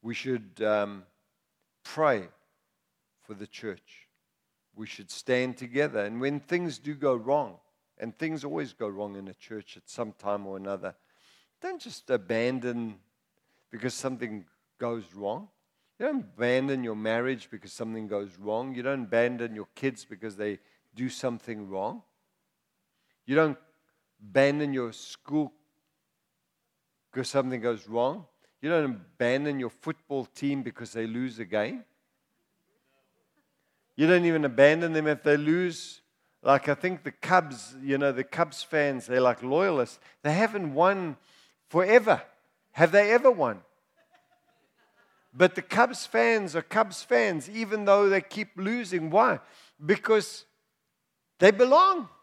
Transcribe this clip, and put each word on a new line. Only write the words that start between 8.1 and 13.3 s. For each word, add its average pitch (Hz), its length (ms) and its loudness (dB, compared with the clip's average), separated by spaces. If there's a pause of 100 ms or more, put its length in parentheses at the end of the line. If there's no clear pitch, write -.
things 160 260 -6
always 147 300 -8
go 110 140 -8
wrong 101 300 -10
in 98 100 -14
a 95 80 -18
church - 420 -16
at - 100 -20
some 110 260 -10
time 101 340 -6
or 98 100 -10
another, 98 380 -8 (680)
don't 359 180 -10
just - 300 -18
abandon 117 840 -4 (760)